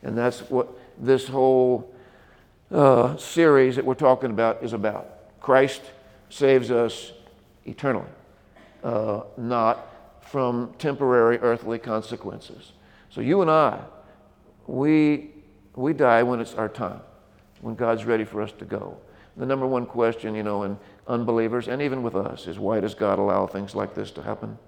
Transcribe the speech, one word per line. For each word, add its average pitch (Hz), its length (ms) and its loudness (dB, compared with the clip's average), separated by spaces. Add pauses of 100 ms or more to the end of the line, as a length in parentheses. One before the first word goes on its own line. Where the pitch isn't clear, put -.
And - 160 -6
that's 120 220 -2 (100)
what 127 180 0 (300)
this 131 300 2
whole, 127 680 2 (760)
uh, 135 440 6
series 135 600 4
that 131 80 -2
we're 131 100 0
talking 131 360 2
about 113 300 0
is 117 120 -6
about. 104 680 -8
Christ 131 420 4 (480)
saves 131 420 2
us 117 400 -2 (520)
eternally, - 460 -4 (720)
uh, 110 380 -2 (160)
not 117 500 0 (340)
from 123 580 -4
temporary 123 600 2
earthly 117 380 -2
consequences. 110 920 -10 (380)
So - 120 -12
you 156 220 2
and 160 80 2
I, 156 300 2 (880)
we, 151 600 2 (440)
we 135 180 -2
die 123 300 6
when 123 160 0
it's 117 160 -8
our 110 140 -4
time, 104 320 -8 (640)
when 113 120 -10
God's 113 300 -2
ready 113 180 0
for 104 180 -8
us 107 120 -8
to - 120 -18
go. 95 320 -10 (400)
The 131 80 -8
number 135 220 -2
one 123 200 -2
question, 113 500 -2
you 107 80 -4
know, 104 180 -2
in 98 160 -6 (300)
unbelievers 117 580 0
and 127 160 -6
even 131 220 -4
with 110 100 -6
us 101 320 -6
is, 90 140 -10
"Why 104 180 0
does 101 160 -2
God 101 240 0
allow 98 300 0
things 98 260 -10
like 101 200 -4
this 101 180 -10
to - 100 -14
happen?" 107 340 -10 (120)